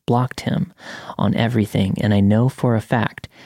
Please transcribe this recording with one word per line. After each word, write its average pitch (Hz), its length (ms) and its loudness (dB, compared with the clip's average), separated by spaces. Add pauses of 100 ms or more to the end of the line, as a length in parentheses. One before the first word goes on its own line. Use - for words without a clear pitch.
blocked 123 360 0
him - 340 -4 (420)
on 101 180 0
everything, 110 680 0
and 104 120 2
I 101 80 4
know 107 300 4
for 120 260 0
a 104 60 -2
fact - 440 -2 (200)